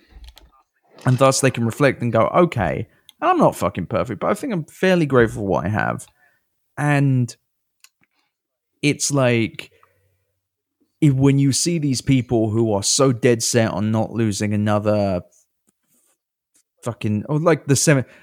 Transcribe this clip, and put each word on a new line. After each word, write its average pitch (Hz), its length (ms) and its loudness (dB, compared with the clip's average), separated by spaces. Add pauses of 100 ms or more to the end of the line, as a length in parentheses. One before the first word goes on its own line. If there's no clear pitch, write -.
(1080)
And 127 120 2
thus 135 240 4
they 131 80 2
can 117 160 -4
reflect 127 340 -2
and 120 100 -2
go, 110 180 2
"Okay, 110 600 0 (320)
and 320 100 0
I'm 370 60 2
not 165 200 4
fucking 90 320 -6
perfect, 98 340 -4
but 165 80 -2
I 202 40 0
think 254 200 -6
I'm 160 100 -6
fairly 180 400 0
grateful 120 380 2
for 101 60 -4
what 76 180 -2
I - 20 -2
have." 60 380 -4 (720)
And 139 580 0 (1400)
it's - 320 -2
like, 120 580 0 (1300)
if, 147 100 4
when 139 260 4
you 139 140 2
see 170 260 -2
these 143 220 -2
people 120 480 0
who 110 240 0
are 98 100 0
so 135 300 0
dead 120 300 0
set 117 280 0
on 107 200 -4
not 110 220 -2
losing 107 420 -2
another 104 680 0 (1600)
fucking, 107 460 -4
or, 151 100 -2
like, 160 280 0
the 143 100 2
seven, 139 300 2 (160)